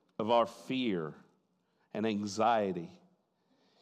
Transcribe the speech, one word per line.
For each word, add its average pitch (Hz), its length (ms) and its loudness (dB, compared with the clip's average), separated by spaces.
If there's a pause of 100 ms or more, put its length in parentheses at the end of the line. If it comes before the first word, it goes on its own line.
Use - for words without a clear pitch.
(200)
of 110 100 -2
our 117 160 6
fear 110 680 -2 (800)
and 107 100 -2
anxiety, 104 840 0 (920)